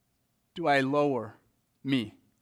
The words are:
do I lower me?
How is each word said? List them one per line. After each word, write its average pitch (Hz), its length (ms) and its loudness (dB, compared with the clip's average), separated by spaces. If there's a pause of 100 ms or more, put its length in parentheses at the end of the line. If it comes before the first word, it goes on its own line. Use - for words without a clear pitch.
(560)
do 165 120 -4
I 143 120 4
lower 135 560 0 (480)
me? 127 300 -2 (280)